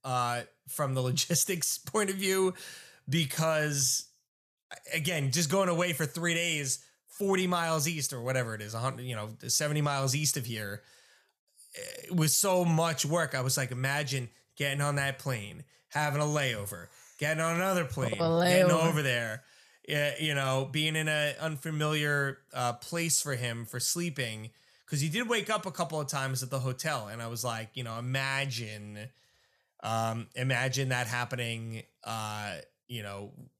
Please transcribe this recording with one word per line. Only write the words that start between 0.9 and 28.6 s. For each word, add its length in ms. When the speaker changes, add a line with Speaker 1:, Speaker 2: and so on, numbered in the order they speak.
Speaker 1:
the 60
<laughs> 100
logistics 640
point 320
of 60
view, 400
because, 1000
again, 380
just 200
going 180
away 240
for 140
three 260
days, 500
forty 380
miles 420
east 260
or 80
whatever 340
it 60
is, 120
a 60
hundred, 240
you 120
know, 140
seventy 340
miles 340
east 220
of 80
here, 360
it 100
was 200
so 300
much 400
work. 300
I 60
was 160
like, 140
"Imagine 580
getting 240
on 140
that 240
plane, 440
having 320
a 40
layover, 640
getting 220
on 140
another 300
plane, 280
Speaker 2:
A 300
Speaker 1:
getting 260
Speaker 2:
layover. 180
Speaker 1:
over 160
there, 400
eh, 320
you 140
know, 380
being 240
in 120
an 320
unfamiliar, 1000
uh, 200
place 480
for 140
him 300
for 140
sleeping." 680
'Cause 120
he 80
did 220
wake 200
up 160
a 60
couple 300
of 60
times 360
at 60
the 100
hotel, 480
and 140
I 60
was 180
like, 300
you 80
know, 160
imagine, 1080